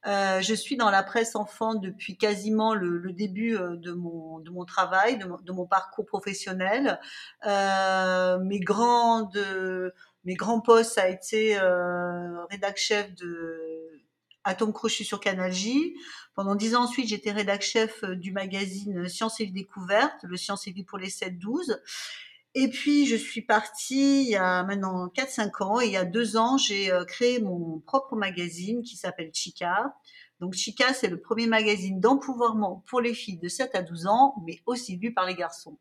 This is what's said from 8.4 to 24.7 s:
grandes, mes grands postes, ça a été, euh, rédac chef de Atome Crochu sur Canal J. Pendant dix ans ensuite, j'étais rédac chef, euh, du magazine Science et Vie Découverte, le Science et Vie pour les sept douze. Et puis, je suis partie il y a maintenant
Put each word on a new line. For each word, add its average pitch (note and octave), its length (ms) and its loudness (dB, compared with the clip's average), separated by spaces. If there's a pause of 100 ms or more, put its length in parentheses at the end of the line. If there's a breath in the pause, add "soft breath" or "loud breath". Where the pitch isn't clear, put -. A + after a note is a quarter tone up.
grandes, A3+ 800 4 (880 soft breath)
mes F3+ 80 -4
grands G#3+ 260 0
postes, A3+ 360 6
ça G3+ 80 4
a F#3 40 4
été, G#3+ 500 2
euh, F3 920 0
rédac G3+ 260 -4
chef G3+ 400 0
de E3 480 -8 (800)
Atome G#3+ 300 0
Crochu A3 320 -2
sur G3+ 160 -6
Canal F#3 300 0
J. A#3+ 420 0 (400 loud breath)
Pendant G3 220 0
dix A3 200 2
ans A#3+ 80 6
ensuite, A#3+ 240 -2
j'étais G#3 240 -4
rédac G3+ 320 0
chef, A3 400 0
euh, F#3 120 -4
du F#3 160 -8
magazine F#3+ 800 -4
Science A3 320 -4
et A3 40 -2
Vie F#3+ 60 -8
Découverte, G3 720 0
le F3+ 140 -10
Science G3+ 300 -6
et G3+ 40 -10
Vie F#3+ 120 -10
pour F#3+ 160 -12
les F#3+ 100 -8
sept F#3 280 -8
douze. A#3+ 440 -4 (720 loud breath)
Et C4 160 2
puis, C#4+ 380 2
je A#3 80 2
suis - 260 -6
partie C4+ 800 2
il B3+ 80 2
y G#3+ 60 2
a F#3 280 2
maintenant F#3+ 460 -2